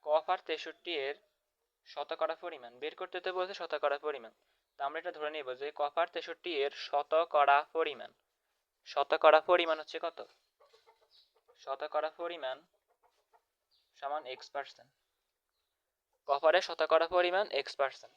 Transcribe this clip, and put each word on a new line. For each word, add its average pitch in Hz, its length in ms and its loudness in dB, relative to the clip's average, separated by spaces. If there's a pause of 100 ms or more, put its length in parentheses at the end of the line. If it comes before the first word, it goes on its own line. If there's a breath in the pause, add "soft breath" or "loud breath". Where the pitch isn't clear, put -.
কপার 160 400 2
তেষট্টি 160 520 -8
এর 139 180 -4 (720)
শতকরা 160 480 -6
পরিমাণ। 143 440 -12
বের 156 160 -8
করতে 180 240 -10
তো 185 140 -6
বলছে 185 200 -4
শতকরা 147 460 -2
পরিমাণ। 135 340 -8 (460)
তো - 40 -
আমরা 147 160 -4
এটা 170 120 -8
ধরে 151 200 -6
নিব 151 220 -8
যে 135 220 -8
কপার 147 320 0
তেষট্টি 170 480 -8
এর 139 160 2 (160)
শতকরা 143 720 4 (160)
পরিমাণ। 156 380 -2 (760)
শতকরা 156 540 6
পরিমাণ 170 380 2
হচ্ছে - 200 -12
কত? 170 200 -8 (1400)
শতকরা 151 500 -4
পরিমাণ 160 460 -8 (1400)
সমান 147 260 -6 (140)
X - 40 -18 (100)
পার্সেন্ট। - 380 -10 (1400)
কপারের 156 400 4
শতকরা 160 400 2
পরিমাণ 180 380 2 (200)
X - 100 -12
পার্সেন্ট। - 420 -4